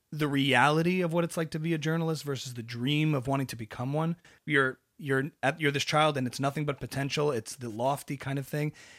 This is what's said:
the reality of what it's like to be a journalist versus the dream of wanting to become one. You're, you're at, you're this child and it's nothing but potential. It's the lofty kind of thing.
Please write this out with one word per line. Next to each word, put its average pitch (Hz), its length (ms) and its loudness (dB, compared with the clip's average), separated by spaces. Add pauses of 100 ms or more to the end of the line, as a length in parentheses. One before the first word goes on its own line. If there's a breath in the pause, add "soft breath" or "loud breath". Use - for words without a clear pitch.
(100)
the 151 180 -2
reality 143 720 4
of 165 100 0
what 170 100 2
it's 170 140 -4
like 165 140 -2
to 165 80 -6
be 165 160 0
a 156 40 -2
journalist 160 460 -2
versus 131 300 -6
the 120 80 -8
dream 139 520 0
of 131 120 -2
wanting 135 200 0
to 120 100 -10
become 123 360 -6
one. 160 240 0 (300 loud breath)
You're, 135 320 2 (180)
you're 135 360 0 (100)
at, 147 180 0
you're 147 100 4
this 139 140 -2
child 151 320 2
and 127 100 0
it's 123 140 -6
nothing 139 240 -2
but 143 160 -4
potential. 139 500 -2
It's 117 260 -6
the 120 120 -10
lofty 135 480 -2
kind 139 220 -6
of 135 100 -6
thing. 151 240 -2 (260 loud breath)